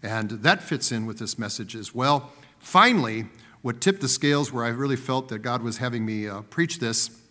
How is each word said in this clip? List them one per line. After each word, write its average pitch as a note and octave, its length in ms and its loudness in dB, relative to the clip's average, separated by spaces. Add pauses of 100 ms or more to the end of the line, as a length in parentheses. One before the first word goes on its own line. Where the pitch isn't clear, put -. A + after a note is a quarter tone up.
And G#2+ 280 -4
that B2 300 2
fits - 300 -4
in A2+ 160 -4
with A2+ 140 -10
this A2 180 -6
message G#2 380 -6
as G#2 180 -12
well. C3+ 380 2 (260)
Finally, D3+ 680 4 (360)
what B2 180 -4
tipped F#3+ 200 4
the C#3 80 0
scales C#3+ 440 2
where A#2+ 120 -2
I A#2 60 0
really C3+ 260 0
felt C3 320 -2
that A2 100 -6
God A#2+ 240 -4
was A2+ 140 -4
having A#2+ 280 -2
me, G#2+ 220 -4
uh, G2+ 160 -8
preach E3 380 -2
this A#2 320 -2 (180)